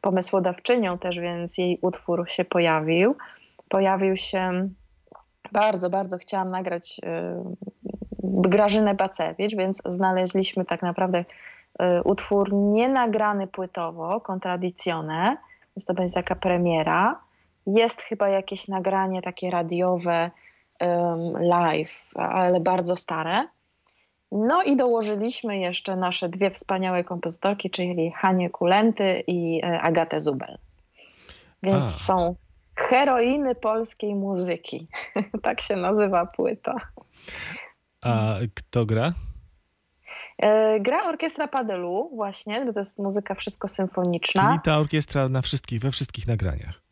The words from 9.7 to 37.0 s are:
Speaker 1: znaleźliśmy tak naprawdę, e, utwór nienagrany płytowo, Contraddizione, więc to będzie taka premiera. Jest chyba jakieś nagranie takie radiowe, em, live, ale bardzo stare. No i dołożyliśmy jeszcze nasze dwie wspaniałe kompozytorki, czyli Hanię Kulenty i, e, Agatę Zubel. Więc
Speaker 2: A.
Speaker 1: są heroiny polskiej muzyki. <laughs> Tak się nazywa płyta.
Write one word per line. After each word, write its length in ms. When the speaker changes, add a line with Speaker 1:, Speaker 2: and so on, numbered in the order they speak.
Speaker 1:
znaleźliśmy 800
tak 160
naprawdę, 440
e, 240
utwór 500
nienagrany 960
płytowo, 720
Contraddizione, 1160
więc 100
to 80
będzie 200
taka 220
premiera. 840
Jest 340
chyba 280
jakieś 380
nagranie 540
takie 300
radiowe, 800
em, 640
live, 720
ale 440
bardzo 360
stare. 520
No 320
i 140
dołożyliśmy 840
jeszcze 360
nasze 340
dwie 220
wspaniałe 520
kompozytorki, 680
czyli 420
Hanię 380
Kulenty 800
i, 360
e, 180
Agatę 380
Zubel. 380
Więc 220
Speaker 2:
A. 40
Speaker 1:
są 460
heroiny 800
polskiej 600
muzyki. 720
<laughs> 280
Tak 180
się 140
nazywa 500
płyta. 500